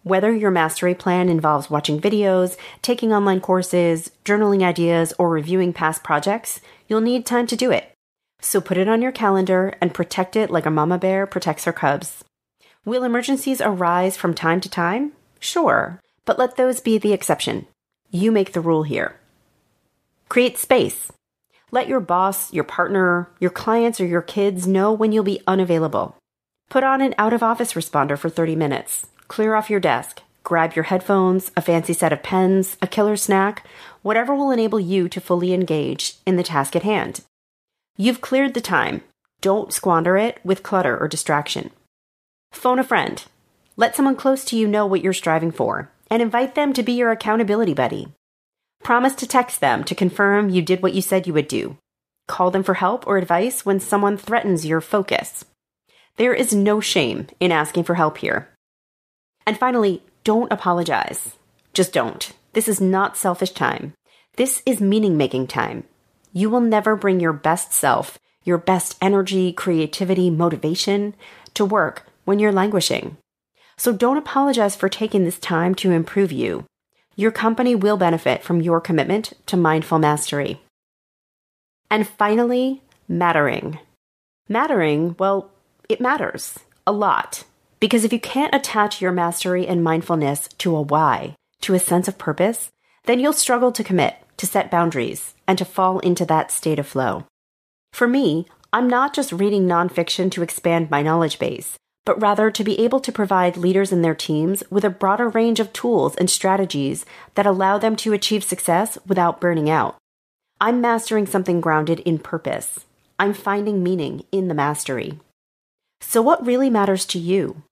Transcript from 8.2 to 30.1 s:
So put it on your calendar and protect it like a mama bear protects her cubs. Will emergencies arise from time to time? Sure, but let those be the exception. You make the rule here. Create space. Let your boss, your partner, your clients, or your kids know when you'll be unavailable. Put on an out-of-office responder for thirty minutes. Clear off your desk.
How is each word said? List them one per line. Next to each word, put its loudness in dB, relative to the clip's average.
So 0
put -2
it 2
on 2
your 0
calendar 0
and 0
protect -4
it 0
like 0
a 0
mama 2
bear 0
protects -4
her -2
cubs. -4
Will -2
emergencies -2
arise 0
from -2
time 0
to -12
time? -2
Sure, 0
but 0
let 0
those 0
be 0
the 0
exception. -4
You 0
make 0
the -2
rule 0
here. -6
Create 2
space. 0
Let 0
your 0
boss, -2
your -2
partner, 0
your 0
clients, 0
or 2
your 0
kids -2
know 2
when 2
you'll 2
be -2
unavailable. 0
Put 2
on 2
an 0
out-of-office 0
responder -2
for -4
thirty -2
minutes. -4
Clear 0
off 0
your 0
desk. -2